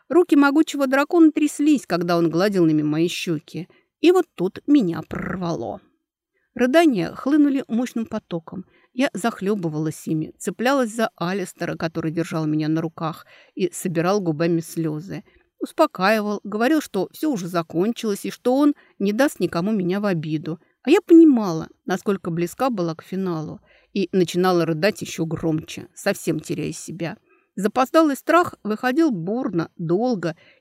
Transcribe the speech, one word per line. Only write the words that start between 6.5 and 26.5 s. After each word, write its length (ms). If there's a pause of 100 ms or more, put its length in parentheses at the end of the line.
Рыдания 580
хлынули 540
мощным 380
потоком. 600 (280)
Я 200
захлёбывалась 920
ими, 300
цеплялась 560
за 220
Алистера, 600
который 360
держал 360
меня 200
на 140
руках 440 (300)
и 160
собирал 480
губами 400
слёзы. 640 (360)
Успокаивал, 840
говорил, 380
что 300
всё 200
уже 160
закончилось 800
и 60
что 240
он 180 (240)
не 160
даст 260
никому 320
меня 280
в 60
обиду. 540 (220)
А 80
я 120
понимала, 680 (160)
насколько 460
близка 380
была 260
к 80
финалу, 560 (340)
и 180
начинала 540
рыдать 360
ещё 240
громче, 680
совсем 460
теряя 320